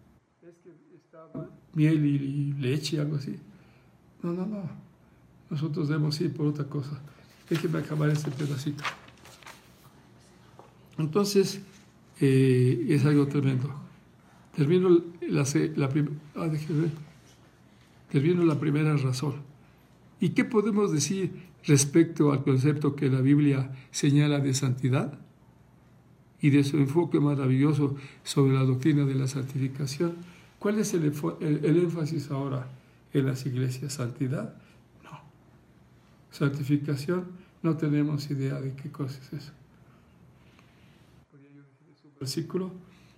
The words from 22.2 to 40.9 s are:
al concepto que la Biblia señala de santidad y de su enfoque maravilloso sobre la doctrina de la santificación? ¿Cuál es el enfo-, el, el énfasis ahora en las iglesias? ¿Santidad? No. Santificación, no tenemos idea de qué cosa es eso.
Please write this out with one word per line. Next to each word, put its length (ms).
al 100
concepto 540
que 140
la 100
Biblia 500
señala 500
de 140
santidad 640
y 100
de 140
su 140
enfoque 400
maravilloso 800
sobre 320
la 80
doctrina 420
de 120
la 100
santificación? 880
¿Cuál 200
es 160
el 180
enfo-, 280
el, 240
el 120
énfasis 540
ahora 380
en 140
las 180
iglesias? 500
¿Santidad? 640
No. 160
Santificación, 960
no 140
tenemos 540
idea 300
de 140
qué 160
cosa 300
es 120
eso. 200